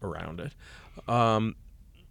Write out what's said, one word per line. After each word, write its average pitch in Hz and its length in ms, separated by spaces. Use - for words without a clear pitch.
around 82 360
it. - 120
Um, 110 460